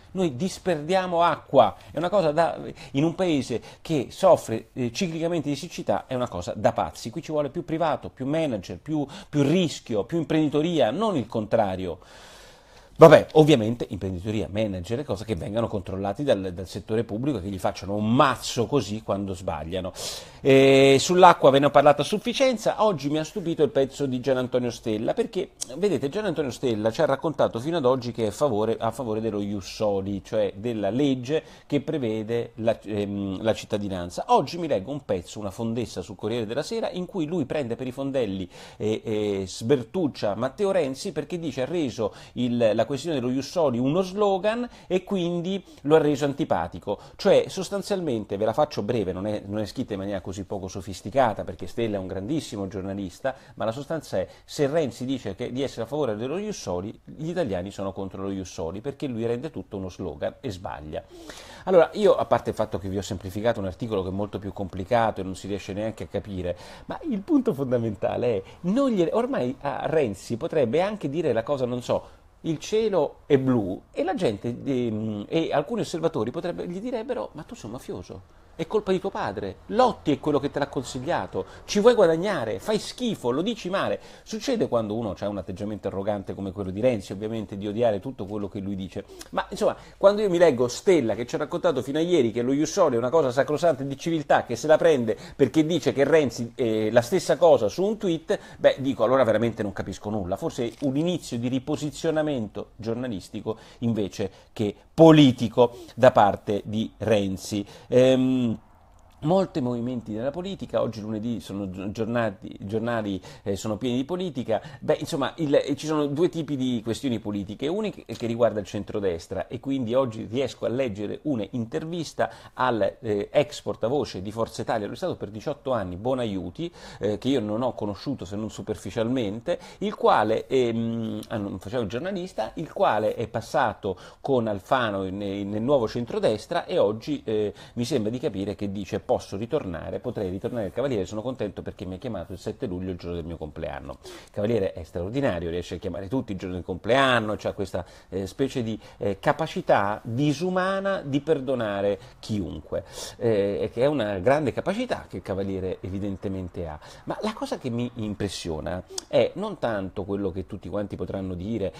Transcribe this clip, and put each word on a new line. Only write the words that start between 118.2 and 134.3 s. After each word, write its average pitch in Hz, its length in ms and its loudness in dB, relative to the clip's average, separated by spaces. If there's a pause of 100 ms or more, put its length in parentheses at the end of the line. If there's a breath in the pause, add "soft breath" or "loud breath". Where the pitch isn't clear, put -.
riguarda 113 340 2
il 95 40 -6
centrodestra, 95 840 -4
e 123 100 -8
quindi 135 340 -2
oggi 117 380 0
riesco 123 320 -4
a 110 60 -2
leggere 104 540 -4
un'intervista 143 1080 -4 (240 loud breath)
al, 117 480 2
eh, 104 280 -2
ex - 300 2
portavoce 110 640 -2
di 101 100 -8
Forza 113 300 -4
Italia, 113 240 -2
lui 117 100 -8
è - 20 -10
stato 165 200 -4
per 98 140 -10
diciotto 131 420 -6
anni, 92 240 -2
Bonaiuti, 113 760 -4 (260 loud breath)
eh, 104 180 0
che - 100 -6
io 131 140 2
non 107 200 -2
ho 123 120 -2
conosciuto 107 500 -6
se 101 140 -8
non 110 120 -4
superficialmente, 113 1080 -4 (200 loud breath)
il 208 160 -4
quale, 117 520 4
ehm, 113 800 0
ah, 110 80 -6
non 98 240 -6
faceva 117 240 -4
il 95 60 -4
giornalista, 185 640 -6
il 165 180 -8
quale 110 440 2
è 113 120 -4
passato 110 720 -2 (220 loud breath)
con 123 260 2